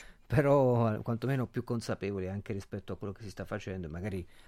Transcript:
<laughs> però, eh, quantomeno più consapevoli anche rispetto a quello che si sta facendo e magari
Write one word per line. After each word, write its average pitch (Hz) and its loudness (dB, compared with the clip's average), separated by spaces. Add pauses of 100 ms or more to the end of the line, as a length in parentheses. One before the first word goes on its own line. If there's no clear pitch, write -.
<laughs> - -20
però, 127 6
eh, 110 -2
quantomeno 120 0
più 123 -6
consapevoli 101 -4
anche 98 -6
rispetto 98 -8
a 90 -6
quello 101 -8
che - -16
si 101 -10
sta 92 -10
facendo 95 -6
e - -10
magari 90 -6 (200)